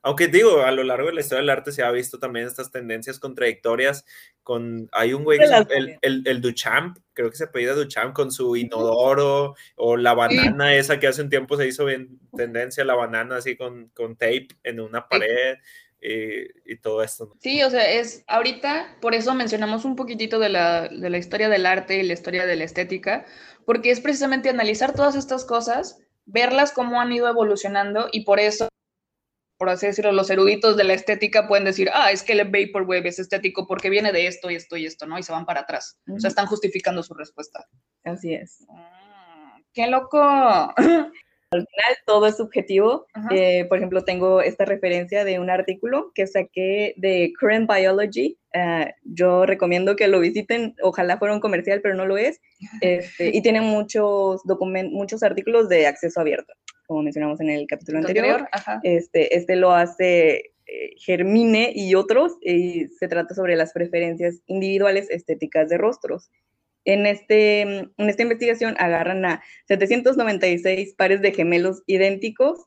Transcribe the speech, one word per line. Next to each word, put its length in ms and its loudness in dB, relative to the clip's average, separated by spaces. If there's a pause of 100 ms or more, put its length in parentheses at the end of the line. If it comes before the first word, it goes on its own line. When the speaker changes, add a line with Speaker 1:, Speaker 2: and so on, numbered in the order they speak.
Speaker 1:
Aunque 240 0
digo, 340 6
a 100 2
lo 120 -2
largo 240 -2
de 80 -4
la 60 -4
historia 200 -2
del 80 0
arte 220 -2
se 120 -4
ha 80 0
visto 280 -6
también 280 -8
estas 240 -14
tendencias 480 -10
contradictorias 880 -2 (380)
con, 500 -6
hay 200 0
un 100 -6
güey 160 4
que 80 10
se, 80 6
Speaker 2:
Relaciones. 220 4
Speaker 1:
el, 240 -6
el, 260 -2
el 140 -2
Duchamp, 560 -4 (160)
creo 160 -4
que 80 -12
se 80 -8
apellida 280 -4
Duchamp, 400 -4
con 180 -4
su 240 -4
Speaker 2:
Ujú. 20 -2
Speaker 1:
inodoro, 1000 0 (200)
o 220 0
la 160 4
Speaker 3:
Sí. 40 4
Speaker 1:
banana 580 2
esa 240 2
que 80 2
hace 160 0
un 60 -6
tiempo 280 -2
se 100 0
hizo 180 -2
bien 340 -6 (160)
tendencia, 500 -4
la 100 2
banana 420 -2
así 200 -8
con, 320 -14
con 260 -10
tape 320 -2 (160)
en 160 -10
una 200 -8
Speaker 3:
Sí. 100 -14
Speaker 1:
pared, 480 -2 (440)
y, 720 -10
y 60 -14
todo 240 -4
esto, 220 -10
¿no? 160 -20
Speaker 3:
Sí, 220 -2
o 60 2
sea, 220 2
es, 360 -4
ahorita, 720 -4
por 140 -2
eso 180 -2
mencionamos 520 -4
un 100 -4
poquitito 440 -6
de 100 2
la, 400 0
de 200 -8
la 80 -4
historia 300 -2
del 180 2
arte 320 0
y 60 0
la 100 -2
historia 320 -4
de 120 0
la 80 -4
estética, 600 -6 (400)
porque 260 2
es 100 0
precisamente 480 -2
analizar 440 0
todas 220 2
estas 300 -6
cosas, 520 -4 (280)
verlas 480 2
cómo 260 -2
han 140 -2
ido 160 0
evolucionando, 840 -2
y 140 -6
por 160 4
eso, 260 0 (920)
por 120 -2
así 180 -2
decirlo, 260 0
los 160 2
eruditos 480 4
de 80 4
la 80 2
estética 540 0
pueden 180 2
decir, 280 0
"Ah, 180 4
es 120 -4
que 100 -2
el 160 4
vaporwave 600 -2
es 100 -10
estético 480 -4
porque 220 -4
viene 240 2
de 140 0
esto 240 -8
y 40 -6
esto 220 -12
y 80 -8
esto", 220 -14
¿no? 120 -10
Y 40 -10
se 100 -12
van 120 -8
para 160 -4
atrás. 380 -12 (160)
O 40 -10
sea, 80 -2
Speaker 2:
Ujú. 20 2
Speaker 3:
están 180 -2
justificando 560 -4
su 100 -16
respuesta. 540 -18 (360)
Speaker 2:
Así 300 -8
es. 340 -14
Speaker 3:
Mm, 960 -20 (100)
¡qué 140 0
loco! 320 0 (580)
<laughs> 500 2 (240)
Speaker 2:
Al 140 -2
final, 400 0
todo 220 6
es 100 2
subjetivo. 760 0
Speaker 3:
Ajá. 220 -10
Speaker 2:
Eh, 300 4
por 140 2
ejemplo, 240 -2
tengo 380 2
esta 240 0
referencia 580 -2
de 160 -2
un 100 -4
artículo 640 -2
que 140 -2
saqué 680 -4
de 420 0
Current 320 2
Biology. 680 2 (160)
Eh, 400 -2 (100)
yo 440 2
recomiendo 480 2
que 120 2
lo 120 4
visiten. 640 -2
Ojalá 340 0
fuera 160 0
un 60 -2
comercial, 420 -2
pero 140 -2
no 100 -4
lo 120 0
es. 220 -2 (200)
Speaker 3:
<laughs> 220 -14
Speaker 2:
Este, 540 0
y 60 2
tiene 200 2
muchos 840 0
documen-, 480 -4
muchos 320 -6
artículos 460 2
de 180 6
acceso 340 -2
abierto, 320 -4 (340)
como 140 -4
mencionamos 400 -4
en 80 -2
el 180 -4
capítulo 320 -6
Speaker 3:
¿El 60 -2
Speaker 2:
anterior. 220 0
Speaker 3:
anterior? 260 0
Ajá. 300 -6
Speaker 2:
Este, 520 2
este 200 0
lo 160 4
hace, 640 4 (320)
eh, 300 -12
Germine 760 2
y 220 0
otros, 460 2
y 460 0
se 200 -6
trata 260 -4
sobre 220 0
las 180 0
preferencias 720 -2
individuales 640 0
estéticas 600 -2
de 100 0
rostros. 500 -4 (560)
En 200 2
este, 560 4
en 360 -6
esta 260 0
investigación 560 -2
agarran 460 0
a 180 -2 (240)
setecientos 480 2
noventa 320 0
y 100 2
seis 400 -2
pares 240 2
de 120 2
gemelos 520 0
idénticos 800 0